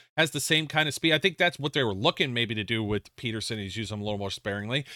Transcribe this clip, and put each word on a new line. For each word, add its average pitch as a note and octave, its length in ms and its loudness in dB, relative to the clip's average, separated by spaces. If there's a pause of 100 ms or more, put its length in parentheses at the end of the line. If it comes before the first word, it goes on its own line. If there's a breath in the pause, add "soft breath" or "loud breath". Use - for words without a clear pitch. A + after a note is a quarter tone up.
(160 loud breath)
has D#3 160 4
the D3 80 -4
same D#3 280 2
kind D#3 200 2
of C#3+ 80 -2
speed. E3 160 2
I D#3 80 4
think F#3+ 180 2
that's F3 220 2
what C#3+ 140 -4
they C#3 100 2
were G#2+ 100 2
looking C3 400 2
maybe A#2 220 0
to G#2+ 80 -2
do A2 200 0
with G#2 340 -2
Peterson, A2 420 -4
is G2 160 -6
use G#2+ 160 -6
him G#2 80 -6
a G2+ 60 -6
little G#2 140 -2
more G2 120 -4
sparingly. G#2+ 540 -4 (100)